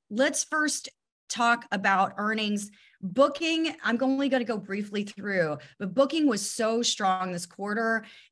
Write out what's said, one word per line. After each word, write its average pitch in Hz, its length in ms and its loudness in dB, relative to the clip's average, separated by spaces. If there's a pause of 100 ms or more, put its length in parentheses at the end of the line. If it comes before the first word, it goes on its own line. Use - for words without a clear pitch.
let's 262 360 0
first 302 440 -2 (400)
talk 233 440 0
about 196 440 2
earnings. 208 540 -2 (320)
Booking, 302 720 2 (100)
I'm 226 180 0
only 269 280 2
gonna 254 140 2
go 220 120 -2
briefly 202 480 -4
through, 190 540 -2 (200)
but 185 140 -6
Booking 277 340 4
was 202 240 0
so 226 300 0
strong 185 520 0
this 175 120 -6
quarter, 214 640 -2 (260)